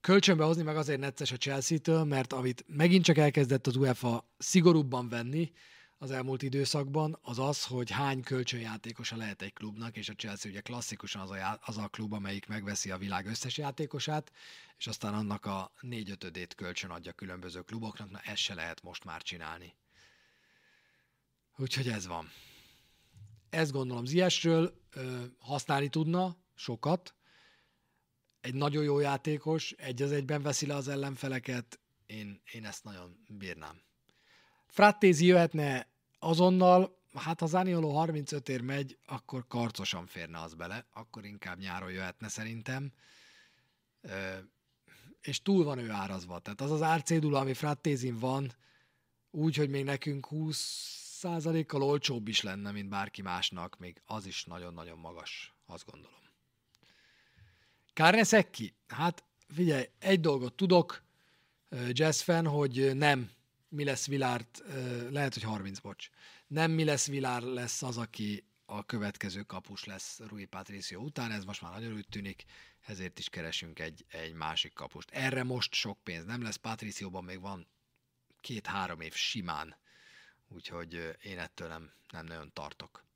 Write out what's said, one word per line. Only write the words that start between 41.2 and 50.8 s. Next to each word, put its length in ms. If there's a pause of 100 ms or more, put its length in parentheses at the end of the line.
inkább 340
nyáron 320
jöhetne 380
szerintem. 640 (1080)
Ö, 360 (840)
és 220
túl 220
van 140
ő 120
árazva. 480
Tehát 220
az 100
az 120
árcédula, 580
ami 140
Frattézin 640
van, 360 (760)
úgy, 260
hogy 140
még 140
nekünk 420
húsz 320 (600)